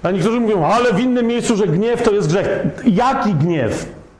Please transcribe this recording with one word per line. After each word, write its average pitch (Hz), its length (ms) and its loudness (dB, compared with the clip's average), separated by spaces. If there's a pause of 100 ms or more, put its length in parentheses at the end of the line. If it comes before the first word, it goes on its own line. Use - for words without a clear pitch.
a 175 80 0
niektórzy 208 280 0
mówią, 208 260 0
ale 233 280 2
w 180 60 0
innym 247 280 0
miejscu, 233 280 0
że 196 120 0
gniew 226 360 0
to 226 80 2
jest 202 160 0
grzech. 170 200 0 (380)
Jaki 240 480 2
gniew? 147 520 0 (340)